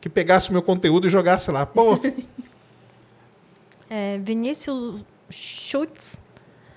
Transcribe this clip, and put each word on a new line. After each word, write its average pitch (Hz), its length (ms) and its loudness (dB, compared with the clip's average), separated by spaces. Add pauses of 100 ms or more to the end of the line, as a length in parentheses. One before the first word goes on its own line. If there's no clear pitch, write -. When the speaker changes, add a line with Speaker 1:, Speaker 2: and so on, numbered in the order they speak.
Speaker 1:
que 165 80 -8
pegasse 180 420 2
meu 180 100 2
conteúdo 180 460 2
e - 20 4
jogasse 180 420 2
lá. 139 160 -2
Pô. 226 320 4
<laughs> 269 100 0 (1800)
Speaker 2:
É, 202 300 -6
Vinícius 233 840 -6 (280)
Schutz. - 920 -8 (560)